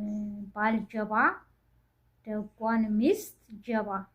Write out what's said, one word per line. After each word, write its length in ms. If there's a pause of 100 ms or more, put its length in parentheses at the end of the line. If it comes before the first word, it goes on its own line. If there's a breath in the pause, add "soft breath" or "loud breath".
(500)
ባልጀባ 640 (1120)
ደጓን 640
ሚስት 480 (220)
ጀባ። 400 (140)